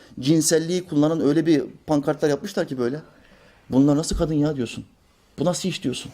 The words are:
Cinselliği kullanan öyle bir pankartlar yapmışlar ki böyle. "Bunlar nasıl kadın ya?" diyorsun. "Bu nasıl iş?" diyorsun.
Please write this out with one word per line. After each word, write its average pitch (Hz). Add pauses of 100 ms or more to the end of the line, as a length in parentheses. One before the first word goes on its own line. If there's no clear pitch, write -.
(200)
Cinselliği 165
kullanan 156
öyle 147
bir 156 (240)
pankartlar 151
yapmışlar 160
ki 135
böyle. 127 (680)
"Bunlar 143
nasıl 165
kadın 160
ya?" 151
diyorsun. 117 (540)
"Bu 143
nasıl 175
iş?" -
diyorsun. -